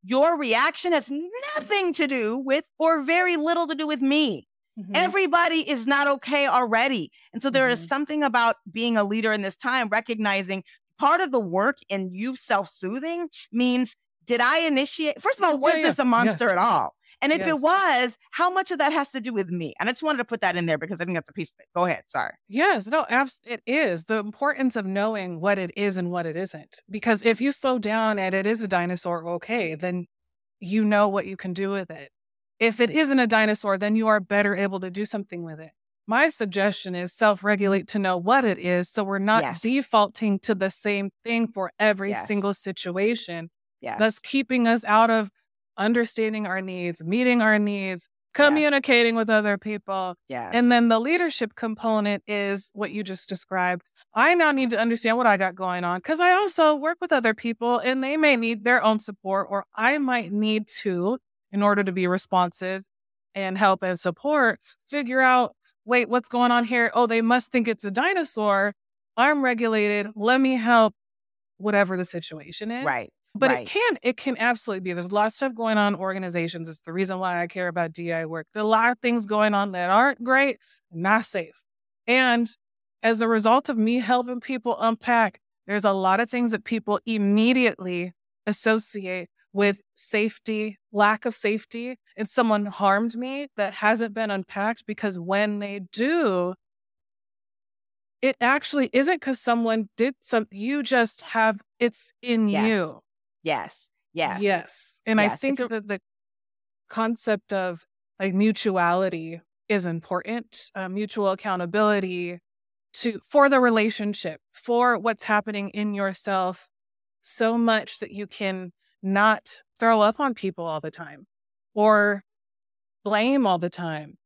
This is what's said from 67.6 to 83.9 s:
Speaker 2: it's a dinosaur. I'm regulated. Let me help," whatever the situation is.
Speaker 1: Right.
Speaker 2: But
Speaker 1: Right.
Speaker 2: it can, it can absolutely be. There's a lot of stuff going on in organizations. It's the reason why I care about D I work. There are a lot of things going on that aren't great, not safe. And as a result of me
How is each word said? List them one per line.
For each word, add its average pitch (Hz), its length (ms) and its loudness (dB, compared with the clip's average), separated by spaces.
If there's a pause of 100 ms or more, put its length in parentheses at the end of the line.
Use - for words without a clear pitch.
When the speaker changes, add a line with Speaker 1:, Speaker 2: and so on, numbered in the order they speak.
Speaker 2:
it's 220 160 -4
a 202 60 -4
dinosaur. 214 840 0 (420)
I'm 277 280 2
regulated. 214 720 0
Let 233 260 2
me 262 160 4
help," 226 380 4 (640)
whatever 196 380 2
the 180 100 -2
situation 165 640 -10
is. 254 160 -8
Speaker 1:
Right. 123 260 -4 (240)
Speaker 2:
But 262 140 4
Speaker 1:
Right. 247 140 -2
Speaker 2:
it - 60 -12
can, 427 320 0
it 247 140 0
can - 220 -4
absolutely 220 420 -2
be. 180 140 -6
There's 175 140 -6
a 202 60 -6
lot 208 120 4
of 220 80 -2
stuff 269 200 -4
going 220 240 0
on 202 160 2
in 165 60 -8
organizations. 175 680 -4
It's 156 120 -18
the 165 120 -12
reason 185 260 -2
why 180 220 -2
I 175 60 -2
care 180 200 -4
about 165 240 -4
D 170 200 -6
I 165 140 -4
work. 160 280 -10
There 214 80 -4
are 214 40 0
a - 20 2
lot 226 240 4
of 233 80 -6
things 233 260 0
going 214 280 2
on 202 180 0
that 180 180 -2
aren't 240 340 4
great, 262 340 2 (320)
not 196 360 2
safe. 165 380 -8 (420)
And 240 420 2 (540)
as 226 200 2
a 226 60 2
result 226 400 4
of 240 100 -2
me 226 220 2